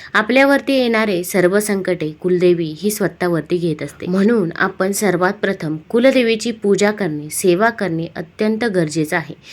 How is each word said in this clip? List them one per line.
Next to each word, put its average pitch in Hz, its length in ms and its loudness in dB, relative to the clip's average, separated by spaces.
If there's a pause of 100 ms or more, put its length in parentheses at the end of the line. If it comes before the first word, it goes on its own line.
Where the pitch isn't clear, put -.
(140)
आपल्यावरती 269 600 2
येणारे 220 500 0
सर्व 180 360 2
संकटे 185 520 -2
कुलदेवी 175 680 0
ही 190 140 -2
स्वतःवरती 175 640 -2
घेत 165 260 -2
असते. - 220 -12
म्हणून 196 500 2
आपण 190 360 -2
सर्वात 185 420 0
प्रथम 190 440 -4 (120)
कुलदेवीची 240 640 2
पूजा 202 400 2
करणे, 151 380 -6
सेवा 190 400 2
करणे 170 460 -4
अत्यंत 220 480 -4
गरजेचं 165 540 -2
आहे. 160 160 -6 (200)